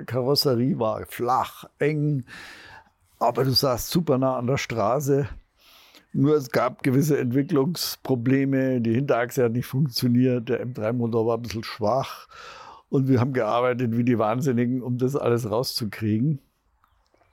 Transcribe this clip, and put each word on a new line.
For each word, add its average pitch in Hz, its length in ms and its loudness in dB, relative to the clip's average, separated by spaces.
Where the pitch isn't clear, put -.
Karosserie 127 720 0
war. 107 280 -2
Flach, - 580 -4
eng, 147 440 0
aber 120 240 0
du 131 80 0
saßt 123 380 0
super 160 280 2
nah 131 200 0
an 123 100 -4
der 131 80 2
Straße. 131 720 0
Nur 143 220 4
es 139 160 -2
gab 120 320 0
gewisse 139 340 2
Entwicklungsprobleme, 135 1600 0
die 113 140 2
Hinterachse 123 500 0
hat 117 80 2
nicht 117 140 -2
funktioniert, 123 840 0
der 123 140 -2
M 123 120 -8
drei 110 200 -2
Motor 117 320 0
war 117 120 0
ein 117 40 -10
bisschen 110 240 -8
schwach. - 640 -4
Und 135 220 2
wir 131 100 6
haben 131 140 0
gearbeitet 120 640 0
wie 120 80 2
die 120 140 4
Wahnsinnigen, 123 640 0
um 123 140 -2
das 127 200 0
alles 120 320 0
rauszukriegen. 110 880 -2